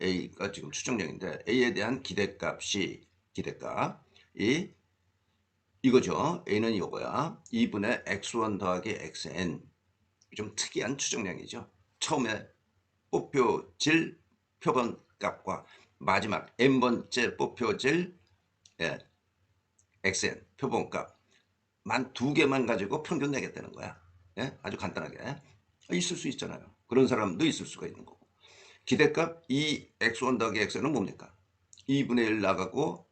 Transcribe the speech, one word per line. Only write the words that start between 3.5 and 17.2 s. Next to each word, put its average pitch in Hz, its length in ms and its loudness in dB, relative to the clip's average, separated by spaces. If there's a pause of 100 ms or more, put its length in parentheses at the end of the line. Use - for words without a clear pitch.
이, 143 340 0 (1120)
이거죠. 123 640 4
A는 113 240 2
이거야. 87 680 -4 (120)
이분의 110 540 0
엑스 - 300 -4
원 107 220 0
더하기 90 320 -2
엑스엔. 80 720 -6 (720)
좀 104 220 -8
특이한 - 420 -4
추정량이죠. - 720 -6 (300)
처음에 113 440 0 (680)
뽑혀질 - 1080 2 (400)
표본값과 101 1080 -2 (340)
마지막 98 600 0
N번째 123 800 4